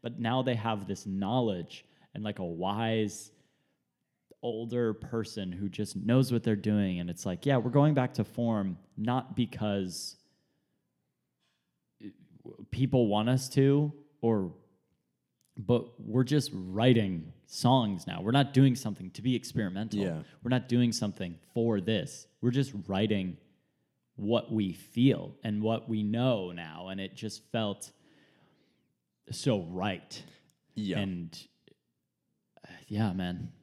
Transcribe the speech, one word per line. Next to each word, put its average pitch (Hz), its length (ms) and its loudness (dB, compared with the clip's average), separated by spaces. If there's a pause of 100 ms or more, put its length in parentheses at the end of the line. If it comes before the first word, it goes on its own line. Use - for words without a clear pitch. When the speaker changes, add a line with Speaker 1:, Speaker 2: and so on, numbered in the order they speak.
Speaker 1:
but 117 180 -8
now 117 220 0
they 123 140 2
have 107 320 -2
this 98 180 -6
knowledge 98 800 -2 (300)
and, 107 80 -8
like, 104 160 -6
a 92 60 -4
wise 104 880 -2 (1080)
older 117 540 -2
person 104 560 -4
who 95 180 -4
just 101 260 -6
knows 127 380 4
what 117 80 2
they're 110 140 2
doing. 101 440 0
And 87 80 -4
it's 87 200 -6
like, 90 180 -4
"Yeah, 139 120 4
we're 117 120 0
going 147 240 6
back 127 220 0
to 110 80 0
form, 104 540 -2 (200)
not 120 380 -2
because 101 800 -2 (2500)
people 127 360 2
want 107 220 2
us 131 200 2
to, 143 440 4 (280)
or, 104 300 2 (1040)
but 117 440 0
we're 113 220 0
just 135 300 2
writing 98 800 2 (140)
songs 117 640 2
now. 87 140 -8
We're 101 100 -2
not 139 220 4
doing 131 220 8
something 92 360 -8
to - 100 -14
be 123 140 0
experimental. 104 640 -4
Speaker 2:
Yeah. 87 200 -2 (220)
Speaker 1:
We're 120 80 -6
not 127 180 0
doing 120 240 4
something 92 460 -4 (160)
for 113 280 2
this. 101 440 -2 (160)
We're 120 100 2
just 131 220 0 (140)
writing 98 500 2 (800)
what 107 360 0
we 101 220 0
feel - 720 0
and 107 180 -2
what 110 260 0
we 110 140 -2
know 107 500 0
now." 85 360 -12
And 95 120 -8
it 95 160 -8
just - 360 -10
felt 107 400 -4 (1400)
so 107 400 0
right. 92 540 -6 (500)
Speaker 2:
Yeah. 98 260 -4
Speaker 1:
And, 87 480 -8 (1200)
uh, - 40 -20 (160)
yeah, 104 260 0
man. 90 380 -4 (120)